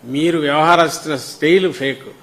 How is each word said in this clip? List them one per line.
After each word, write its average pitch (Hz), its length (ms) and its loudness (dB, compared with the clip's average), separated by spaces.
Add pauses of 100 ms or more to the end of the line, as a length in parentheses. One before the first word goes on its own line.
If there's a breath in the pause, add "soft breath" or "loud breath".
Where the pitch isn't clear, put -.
మీరు 156 340 -2
వ్యవహరిస్తున్న 156 760 2
స్టైల్ 170 560 0
ఫేక్. 135 360 -8 (140)